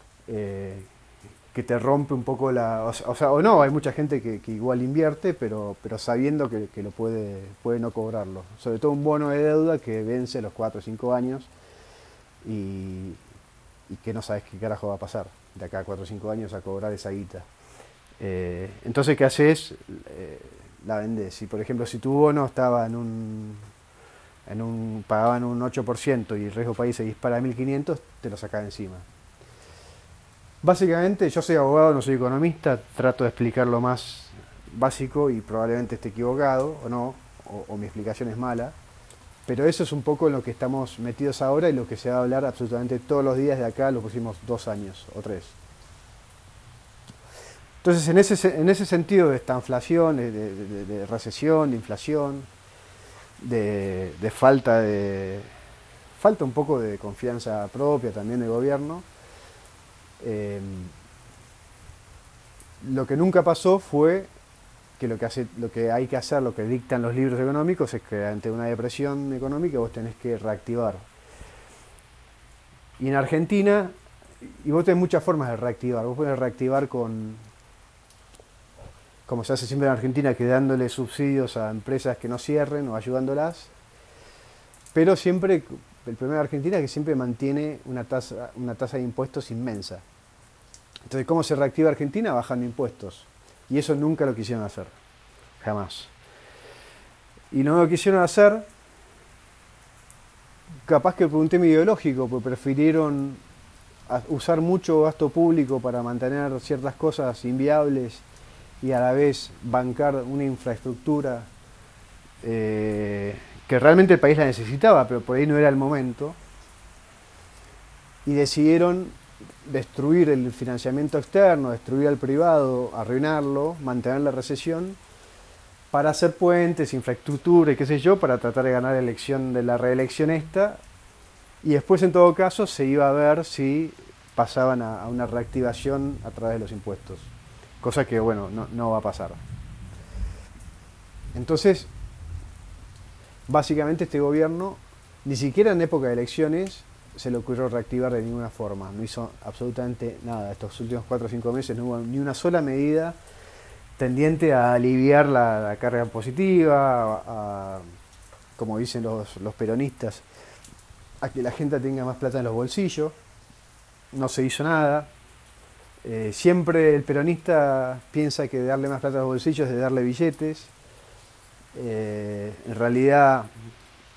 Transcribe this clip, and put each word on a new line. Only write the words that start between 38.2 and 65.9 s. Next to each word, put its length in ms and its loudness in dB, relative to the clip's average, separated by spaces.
es 80 -8
mala, 360 -6
pero 220 0
eso 160 2
es 100 -6
un 100 -4
poco 260 2
en 60 2
lo 80 -4
que 100 -8
estamos 460 -6
metidos 440 -4
ahora 260 2
y 40 4
lo 140 -2
que 100 -8
se 140 -6
va 60 0
a 40 2
hablar 240 0
absolutamente 560 -4
todos 240 0
los 120 0
días 220 0
de 60 -2
acá 260 -2
los 120 -2
próximos 340 -8
dos 220 -6
años 460 -10
o 60 -10
tres. 240 -8
Entonces, 300 4
en 100 6
ese 180 6
se-, 240 2
en 80 4
ese 160 4
sentido 440 4
de 80 4
esta 180 -2
inflación, 640 2
de, 160 -4
de, 200 -6
de, 320 -10
de 220 -8
recesión, 640 0
de 60 -2
inflación, 680 -6
de, 800 -2
de 120 -2
falta 480 6
de, 580 -2
falta 260 2
un 60 -2
poco 300 0
de 180 -4
confianza 720 -6
propia 420 0
también 300 -4
del 80 -2
gobierno, 560 -2
eh, 340 -6
lo 160 -2
que 100 -2
nunca 280 4
pasó 340 4
fue 480 2
que 80 -4
lo 120 -4
que 80 -2
hace, 200 -6
lo 120 -6
que 220 -2